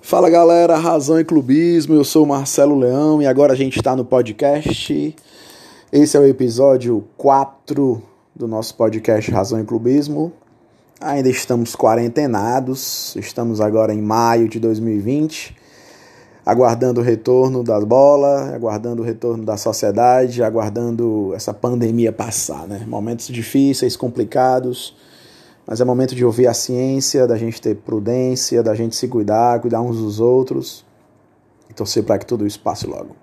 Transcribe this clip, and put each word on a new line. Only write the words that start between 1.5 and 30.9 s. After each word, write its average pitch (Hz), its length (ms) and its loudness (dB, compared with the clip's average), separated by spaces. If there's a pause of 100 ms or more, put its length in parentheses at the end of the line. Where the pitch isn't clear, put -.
eu 147 120 4
sou 156 180 4
o 147 60 6
Marcelo 139 500 2
Leão 143 420 2
e 147 60 2
agora 135 280 4
a - 20 0
gente 135 260 -2
tá 131 140 0
no 127 80 -4
podcast. 143 1120 -2 (720)
Esse 147 260 4
é 143 40 8
o 143 40 8
episódio 123 800 2 (120)
quatro 135 840 0 (320)
do 120 140 -10
nosso 110 300 -8
podcast 110 560 0
Razão 110 280 -2
e 107 40 -6
Clubismo. 143 680 -2 (680)
Ainda 143 280 -2
estamos 120 460 -2
quarentenados, 120 1400 -2
estamos 110 440 -6
agora 107 320 2
em 107 80 -4
maio 117 480 2
de 113 120 -6
dois 113 180 0
mil 113 160 -4
e 104 60 -2
vinte, 147 560 -6 (920)
aguardando 120 540 2
o - 20 -2
retorno 127 640 0
da 110 160 0
bola, 139 720 2
aguardando 117 480 -6
o - 20 -6
retorno 117 400 -6
da 98 120 -4
sociedade, 120 840 0
aguardando 110 960 -2
essa - 180 -8
pandemia 117 600 0
passar, 98 560 -8
né? 101 180 -12
Momentos 117 400 -8
difíceis, 127 680 0
complicados, 127 1000 -2 (720)
mas 113 120 -6
é 127 40 4
momento 127 300 0
de 123 100 -2
ouvir 120 220 2
a 120 80 2
ciência, 131 720 -2
da 117 100 0
gente 113 240 -6
ter 107 140 -2
prudência, 120 880 -2
da 110 100 0
gente 113 220 -4
se - 140 -6
cuidar, 113 520 0
cuidar 117 220 -2
uns 120 140 -4
dos 107 240 -6
outros 127 680 0 (840)